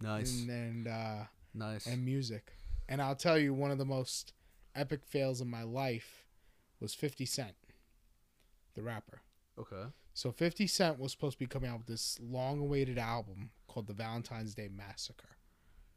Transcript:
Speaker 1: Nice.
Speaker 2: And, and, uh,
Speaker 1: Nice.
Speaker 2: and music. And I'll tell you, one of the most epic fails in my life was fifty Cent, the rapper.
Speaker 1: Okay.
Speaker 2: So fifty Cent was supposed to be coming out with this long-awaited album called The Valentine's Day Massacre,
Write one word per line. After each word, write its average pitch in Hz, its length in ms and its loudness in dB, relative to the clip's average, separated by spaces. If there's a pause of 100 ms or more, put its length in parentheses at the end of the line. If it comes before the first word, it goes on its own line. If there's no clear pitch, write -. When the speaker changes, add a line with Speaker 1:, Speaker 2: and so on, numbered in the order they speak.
Speaker 1:
Nice. 110 400 0
Speaker 2:
And, 120 80 -2
and, 117 380 -2
uh, 110 360 -2 (300)
Speaker 1:
Nice. 107 320 -4
Speaker 2:
and 123 180 0
music. 127 500 0 (360)
And 135 120 0
I'll 135 140 2
tell 160 220 8
you, 143 160 8
one 139 160 4
of 139 80 2
the 135 80 2
most 131 480 -2 (400)
epic 139 320 0
fails 131 360 2
in 123 80 -2
my 117 140 -4
life 120 640 -2 (540)
was 110 140 -4
fifty 139 320 -2
Cent, 120 300 -4 (1160)
the - 80 -8
rapper. 110 400 -6 (380)
Speaker 1:
Okay. 101 280 -6 (260)
Speaker 2:
So - 180 -2
fifty 170 360 2
Cent 170 320 4
was 135 120 -2
supposed 143 220 0
to - 60 -8
be 131 80 -2
coming 127 220 -2
out 117 100 -4
with 117 80 -12
this - 340 -2
long-awaited 131 760 2
album 113 540 -2 (160)
called 107 200 -6
The 104 60 -6
Valentine's 113 640 -4
Day 107 140 -6
Massacre, 98 680 -10 (600)